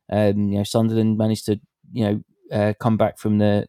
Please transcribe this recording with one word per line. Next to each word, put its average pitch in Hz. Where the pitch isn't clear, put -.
um, 104
you 101
know, 101
Sunderland 110
managed 110
to, 104
you 120
know, 104
uh, 107
come 113
back 104
from 107
the, 104